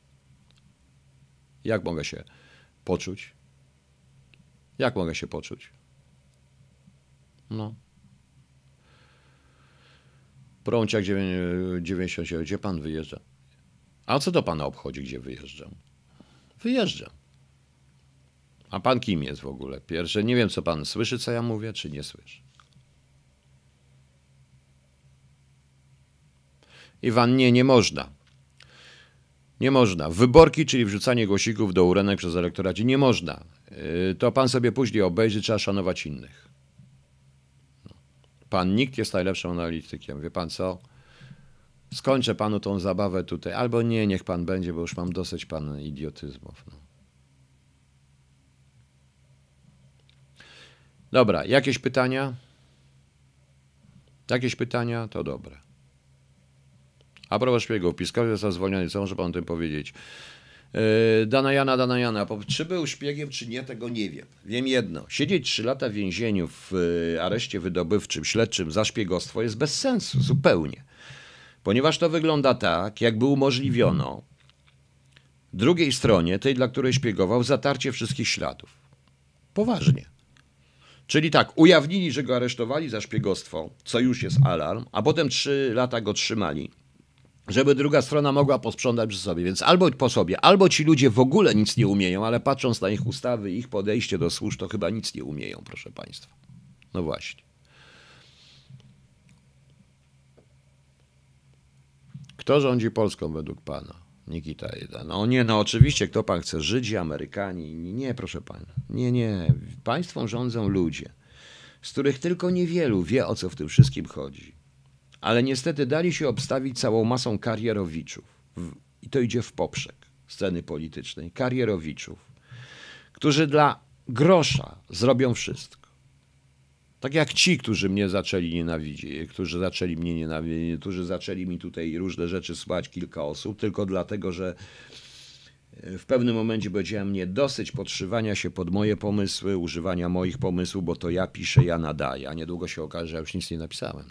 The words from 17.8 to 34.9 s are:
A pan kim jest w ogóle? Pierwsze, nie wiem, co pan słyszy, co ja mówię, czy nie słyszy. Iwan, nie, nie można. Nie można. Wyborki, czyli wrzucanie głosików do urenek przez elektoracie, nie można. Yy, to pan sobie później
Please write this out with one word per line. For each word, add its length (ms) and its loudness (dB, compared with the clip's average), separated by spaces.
A 100 -8
pan 200 2
kim 220 -2
jest 180 -8
w 60 -12
ogóle? 340 -12
Pierwsze, 440 -4
nie 120 2
wiem, 120 4
co 140 -6
pan 220 -2
słyszy, 340 -4
co 120 -8
ja 120 -4
mówię, 300 -6
czy 180 -10
nie 120 -10
słyszy. 380 -18
Iwan, 340 4
nie, 160 6
nie 120 6
można. 460 4
Nie 100 2
można. 400 4
Wyborki, 560 8
czyli 180 2
wrzucanie 420 0
głosików 480 0
do 100 8
urenek 340 4
przez 180 -4
elektoracie, 480 -2
nie 140 4
można. 460 2
Yy, 480 -2
to 140 2
pan 160 4
sobie 240 2
później 300 0